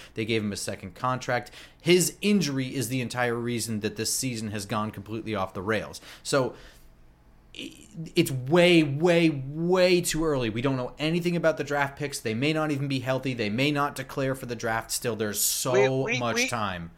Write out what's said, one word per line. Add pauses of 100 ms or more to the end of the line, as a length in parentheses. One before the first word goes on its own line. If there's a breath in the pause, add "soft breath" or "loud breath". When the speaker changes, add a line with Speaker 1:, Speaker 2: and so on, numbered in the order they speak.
(120)
Speaker 1:
They
gave
him
a
second
contract. (300 loud breath)
His
injury
is
the
entire
reason
that
this
season
has
gone
completely
off
the
rails. (200 loud breath)
So, (1000 loud breath)
i-, (420)
it's
way,
way,
way
too
early.
We
don't
know
anything
about
the
draft
picks.
They
may
not
even
be
healthy.
They
may
not
declare
for
the
draft
still.
There's
so
Speaker 2:
We,
we,
Speaker 1:
much
Speaker 2:
we,
Speaker 1:
time.